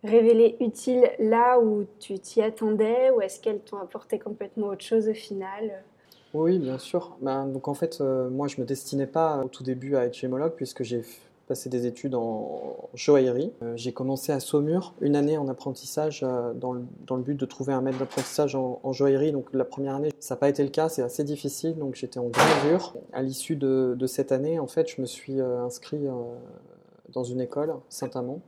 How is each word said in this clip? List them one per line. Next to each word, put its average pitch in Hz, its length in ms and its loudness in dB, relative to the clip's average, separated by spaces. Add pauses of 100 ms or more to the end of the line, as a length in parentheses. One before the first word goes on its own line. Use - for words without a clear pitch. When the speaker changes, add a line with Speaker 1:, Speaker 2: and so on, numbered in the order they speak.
Speaker 1:
révélées 226 560 8
utiles 247 580 4
là 233 400 6
où 214 240 4 (160)
tu 196 200 -8
t'y - 220 0
attendais 220 680 2
ou 247 100 6
est-ce 196 220 -4
qu'elles 214 180 -2
t'ont 208 200 -12
apporté 202 380 -6
complètement 208 500 -6
autre 196 180 -6
chose 220 240 2
au 220 40 0
final ? 196 680 -8 (520)
Speaker 2:
Oui, 170 240 4
bien 131 180 -2
sûr. - 440 -6
Ben, 135 260 -2
donc 135 200 -6
en 143 60 -2
fait, 165 280 -4
euh, 131 280 2
moi, 139 180 -2
je - 140 -6
me 120 60 -2
destinais 135 400 -2
pas 156 360 2
au 131 40 -4
tout 127 160 -12
début 131 320 -2
à 123 100 4
être 123 80 -2
gémologue 135 380 -2
puisque 135 320 -8
j'ai 117 180 -2
f-, - 160 -16 (300)
passé 131 220 -6
des 123 180 0
études 127 260 -4
en 107 800 -4
joaillerie. 135 580 4 (120)
Euh, 117 120 -6
j'ai 117 180 -6
commencé 131 380 -4
à 139 80 0
Saumur, 156 600 0
une 143 140 2
année 147 240 2
en 139 80 -4
apprentissage, 143 720 -4
euh, 123 320 -2
dans 127 200 -6
le... 123 100 -6 (240)
dans 131 80 -2
le 127 80 -2
but 143 100 -2
de 135 140 -2
trouver 139 260 -4
un 127 80 2
maître 131 160 0
d'apprentissage 135 580 -2
en... 127 280 -2
en 131 100 -2
joaillerie. 139 380 4
Donc 139 220 -4
la 131 120 2
première 135 300 -6
année, 147 240 -2
ça - 160 -6
n'a - 40 -12
pas 139 100 6
été 143 120 2
le 139 80 2
cas, 156 180 0
c'est 160 140 -2
assez 123 220 -2
difficile. 147 560 -4
Donc 135 160 -6
j'étais - 240 -8
en 123 80 -2
gravure. 151 680 4 (180)
À 131 120 -2
l'issue 135 320 -4
de... 131 420 2
de 127 80 0
cette 131 260 -2
année, 147 280 0
en 135 80 -4
fait, 160 200 0
je - 140 -8
me 123 60 -4
suis, 135 340 -6
euh, 123 220 0
inscrit, 143 420 -6
euh, 135 60 -2 (1000)
dans 127 120 -4
une 123 180 -4
école, 147 320 -2 (160)
Saint-Amand. 127 580 -6